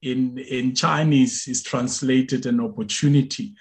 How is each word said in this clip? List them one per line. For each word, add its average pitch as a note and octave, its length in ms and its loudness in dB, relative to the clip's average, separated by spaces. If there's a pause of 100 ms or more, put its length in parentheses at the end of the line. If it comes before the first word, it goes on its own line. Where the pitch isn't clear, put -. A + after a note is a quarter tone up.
in, B2+ 360 -2
in B2+ 360 -2
Chinese D3+ 720 2
is B2+ 160 -6
translated C3 840 0
an A#2+ 140 0
opportunity. A#2 1000 0